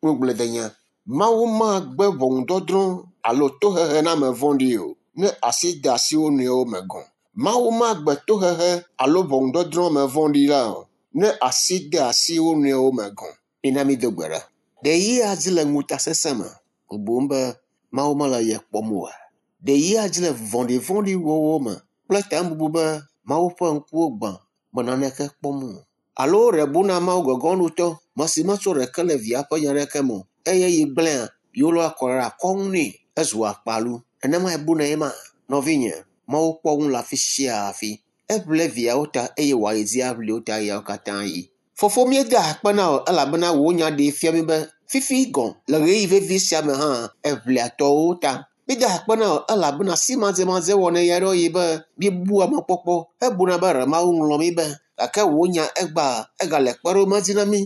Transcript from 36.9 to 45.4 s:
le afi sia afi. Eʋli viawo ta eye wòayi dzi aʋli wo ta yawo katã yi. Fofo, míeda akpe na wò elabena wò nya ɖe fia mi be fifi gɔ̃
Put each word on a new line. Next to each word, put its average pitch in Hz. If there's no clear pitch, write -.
le 127
afi 120
sia 135
afi. 104
Eʋli 165
viawo 120
ta 139
eye 143
wòayi 107
dzi 107
aʋli 117
wo 113
ta 110
yawo 104
katã 101
yi. 90
Fofo, 208
míeda 254
akpe 160
na 202
wò 139
elabena 170
wò 147
nya 165
ɖe 143
fia 160
mi 165
be 160
fifi 269
gɔ̃ 117